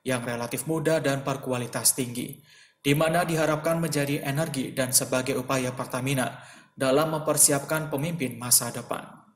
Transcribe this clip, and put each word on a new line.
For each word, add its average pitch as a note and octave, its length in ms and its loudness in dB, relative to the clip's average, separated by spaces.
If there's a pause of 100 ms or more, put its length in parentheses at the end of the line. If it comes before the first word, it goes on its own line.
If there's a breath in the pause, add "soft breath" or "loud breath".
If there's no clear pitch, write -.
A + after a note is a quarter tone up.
yang B2+ 240 -4
relatif A#2+ 400 -4
muda D#3+ 320 2
dan C#3 240 0
berkualitas B2+ 720 -2
tinggi, B2 480 -6 (400 loud breath)
di C#3+ 160 4
mana D#3+ 240 4
diharapkan D#3+ 560 2
menjadi D3 480 0
energi C#3 480 -2
dan B2+ 200 -2
sebagai B2+ 440 2
upaya B2+ 360 -2
Pertamina B2+ 680 -2 (320 loud breath)
dalam C#3+ 440 2
mempersiapkan D3 720 2
pemimpin C3 480 -4
masa A#2+ 360 0
depan. - 320 -8 (300)